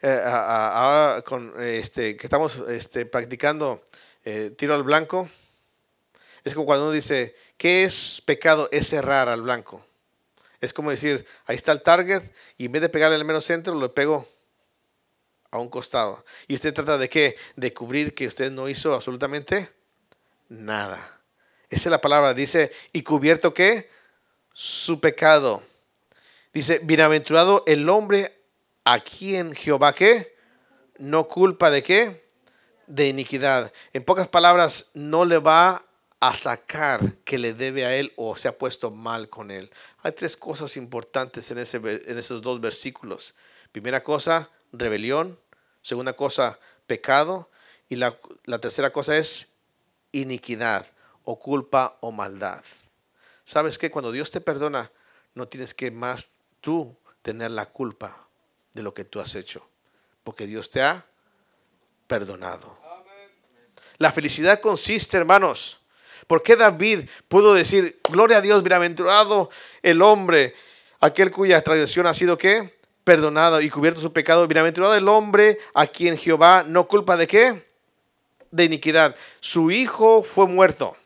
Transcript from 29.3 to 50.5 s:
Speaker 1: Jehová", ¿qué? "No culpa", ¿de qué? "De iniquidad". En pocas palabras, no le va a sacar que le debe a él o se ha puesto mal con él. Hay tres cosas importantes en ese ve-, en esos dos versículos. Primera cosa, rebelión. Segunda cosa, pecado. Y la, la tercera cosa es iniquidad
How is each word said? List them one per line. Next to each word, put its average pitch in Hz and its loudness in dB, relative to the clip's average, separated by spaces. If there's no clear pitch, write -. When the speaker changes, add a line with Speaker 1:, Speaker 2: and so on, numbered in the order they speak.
Speaker 1:
Jehová", 143 2
¿qué? 214 2
"No 156 -2
culpa", 175 2
¿de 143 0
qué? 196 0
"De 143 -2
iniquidad". 135 -2
En 131 -8
pocas 185 0
palabras, 175 4
no 151 -2
le 170 2
va 170 4
a 123 0
sacar 135 -4
que 135 -6
le 117 -6
debe 131 -6
a 127 -2
él 143 -6
o 113 -10
se - -8
ha - -10
puesto 123 -8
mal 113 -12
con 104 -20
él. 98 -16
Hay 156 -6
tres 156 -10
cosas 147 -12
importantes 123 -10
en 120 -12
ese 120 -12
ve-, 110 -10
en 120 -12
esos 117 -14
dos 123 -8
versículos. 113 -14
Primera 123 -8
cosa, 156 -4
rebelión. 120 -6
Segunda 127 -10
cosa, 127 -4
pecado. 151 -2
Y 127 -10
la, 120 -6
la 117 -10
tercera 131 -4
cosa 151 -4
es - -4
iniquidad 120 -6